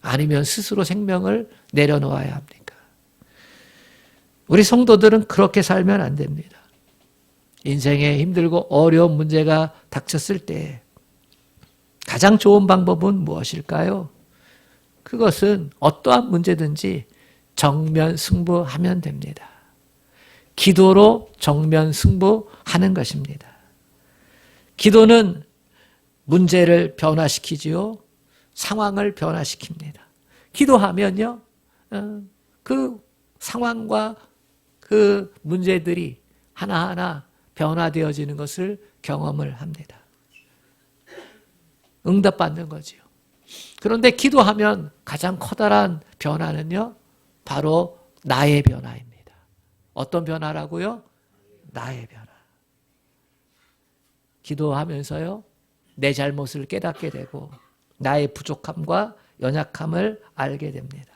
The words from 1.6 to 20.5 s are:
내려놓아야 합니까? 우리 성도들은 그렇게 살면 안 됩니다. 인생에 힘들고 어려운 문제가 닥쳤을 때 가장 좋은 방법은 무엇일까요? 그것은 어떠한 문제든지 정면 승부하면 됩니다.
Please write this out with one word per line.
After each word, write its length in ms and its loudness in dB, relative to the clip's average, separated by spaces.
내려놓아야 640 0
합니까? 400 -18
우리 160 6
성도들은 600 6
그렇게 360 2
살면 380 2
안 160 -4
됩니다. 420 -8
인생에 540 0
힘들고 560 0
어려운 420 6
문제가 580 0
닥쳤을 500 -6
때 420 -10
가장 320 4
좋은 280 6
방법은 480 2
무엇일까요? 920 -6
그것은 760 0
어떠한 520 2
문제든지 760 -2
정면 640 0
승부하면 840 -2
됩니다. 460 -10